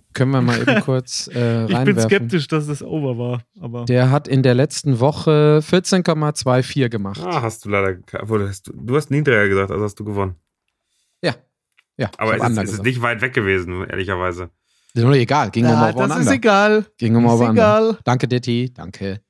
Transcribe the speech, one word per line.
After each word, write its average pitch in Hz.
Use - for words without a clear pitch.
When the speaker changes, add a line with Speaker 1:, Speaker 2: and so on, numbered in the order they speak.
Speaker 1:
Können 131
wir 135
mal 120
eben 208
Speaker 2:
<laughs> -
Speaker 1:
kurz, -
äh, 117
Speaker 2:
Ich 113
bin 110
Speaker 1:
reinwerfen. 113
Speaker 2:
skeptisch, 151
dass 151
das 147
Over 139
war, 120
aber 120
Speaker 1:
Der 123
hat 143
in 139
der 127
letzten 131
Woche 151
vierzehn 180
Komma 151
zwei 127
vier 127
gemacht. 101
Speaker 3:
Ah, 170
hast 113
du 104
leider, 98
wo 107
hast 98
du, -
du 117
hast 147
niedriger 135
gesagt, 98
also 104
hast 104
du -
gewonnen. 98
Speaker 1:
Ja. 170
Ja, 117
Speaker 3:
Aber 110
Speaker 1:
ich 104
hab 113
Speaker 3:
es -
ist, 110
Speaker 1:
Under 104
Speaker 3:
es 98
ist -
Speaker 1:
gesagt. 101
Speaker 3:
nicht 123
weit 117
weg 127
gewesen, 92
ehrlicherweise. 90
Speaker 1:
Ist 117
doch 127
egal, 131
ging 117
um 120
Speaker 2:
Ja, 113
Speaker 1:
Over 127
Speaker 2:
das 139
ist 247
Speaker 1:
Under. -
Speaker 2:
egal. 214
Speaker 1:
Ging 117
um 120
Speaker 2:
Ist 117
Speaker 1:
Over 117
Under. 214
Speaker 2:
egal. 220
Speaker 1:
Danke, 123
Detti, 123
danke. 98